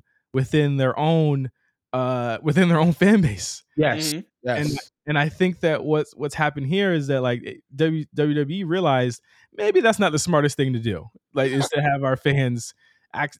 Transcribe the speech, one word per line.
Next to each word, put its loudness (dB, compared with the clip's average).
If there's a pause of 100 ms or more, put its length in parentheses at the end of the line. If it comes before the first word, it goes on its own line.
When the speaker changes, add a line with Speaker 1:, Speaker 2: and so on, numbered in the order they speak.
(340)
Speaker 1:
within 2
their 0
own, 2 (420)
uh, -2
within 2
their 4
own 4
fan 4
base. -4 (120)
Speaker 2:
Yes. 0
Speaker 3:
Mm-hmm. -6 (220)
Speaker 2:
Yes. -4
Speaker 1:
And, -4 (260)
and -2
I 0
think -2
that -2
what's, -2
what's -8
happened -4
here 0
is -2
that, -2
like, -6 (140)
W-, 0 (100)
W 0
W -4
E -6
realized 0 (320)
maybe 2
that's 2
not 2
the 0
smartest 0
thing 0
to -2
do. -6 (240)
Like, 0
is 0
to -2
have 0
our 0
fans 0 (400)
act-, -6